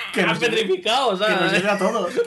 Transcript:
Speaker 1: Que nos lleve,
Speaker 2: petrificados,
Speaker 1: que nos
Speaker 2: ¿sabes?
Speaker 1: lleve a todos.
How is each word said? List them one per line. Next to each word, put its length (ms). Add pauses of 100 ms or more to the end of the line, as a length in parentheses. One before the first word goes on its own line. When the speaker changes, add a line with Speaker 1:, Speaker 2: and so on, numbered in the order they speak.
(120)
Speaker 1:
Que 120
nos 160
lleve, 160
Speaker 2:
petrificados, 640
Speaker 1:
que 100
nos 80
Speaker 2:
¿sabes? 140
Speaker 1:
lleve 180
a 80
todos. 340 (140)